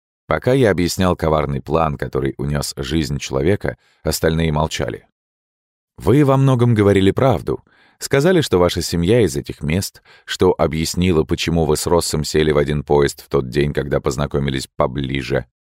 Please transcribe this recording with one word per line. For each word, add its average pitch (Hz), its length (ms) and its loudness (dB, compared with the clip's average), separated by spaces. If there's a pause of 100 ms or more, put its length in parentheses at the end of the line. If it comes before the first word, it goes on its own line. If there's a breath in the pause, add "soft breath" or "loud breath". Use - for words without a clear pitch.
(280)
Пока 80 260 0
я 127 180 4
объяснял 87 460 0
коварный 73 440 -2
план, 76 360 -2
который 67 400 -4
унёс 71 400 -4
жизнь 69 400 -2
человека, 67 600 -2 (240)
остальные 80 520 -2
молчали. 73 540 -4 (920)
Вы 135 260 4
во 135 140 4
многом 127 360 4
говорили 98 380 4
правду. 101 540 -2 (340 soft breath)
Сказали, 165 400 2
что 107 200 2
ваша 87 220 2
семья 90 400 0
из 76 140 0
этих - 260 -10
мест, 82 400 -4 (220 soft breath)
что - 340 2
объяснило, 82 680 0
почему 82 420 0
вы 76 100 2
с - 100 -4
Россом 80 380 0
сели 78 280 0
в 71 60 2
один 73 260 0
поезд 71 380 2
в - 60 -20
тот 67 220 -2
день, 71 240 0
когда 69 260 -2
познакомились 69 720 -4
поближе. 65 760 -4 (200)